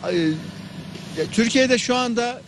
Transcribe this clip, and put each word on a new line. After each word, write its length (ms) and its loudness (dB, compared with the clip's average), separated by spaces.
e, 1200 -4
Türkiye'de 460 4
şu 180 0
anda 520 0